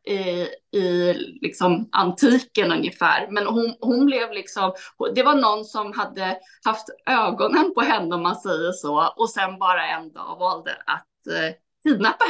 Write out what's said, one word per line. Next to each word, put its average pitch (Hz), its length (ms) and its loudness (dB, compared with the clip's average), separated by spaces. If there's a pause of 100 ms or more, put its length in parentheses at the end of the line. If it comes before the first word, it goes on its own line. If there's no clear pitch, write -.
i, 180 440 -4 (320)
i 175 340 2 (280)
liksom 180 500 0
antiken 196 800 2
ungefär. 165 600 0
Men 202 160 -2
hon, 233 320 0
hon 262 260 2
blev 240 260 2
liksom, 196 420 -4 (420)
det 247 80 4
var 294 120 6
någon 214 300 2
som 214 280 -8
hade 190 440 -4 (280)
haft 220 200 -2 (200)
ögonen 247 680 2
på - 80 2
henne 202 340 0
om 170 80 -4
man 180 120 0
säger 170 360 -4
så. 151 460 0
Och 220 120 0
sen 190 300 -4
bara 180 280 2
en 165 240 -6
dag 165 280 -14
valde 180 320 -4 (140)
att, - 480 -8
eh, 165 220 -4 (280)
kidnappa 226 460 2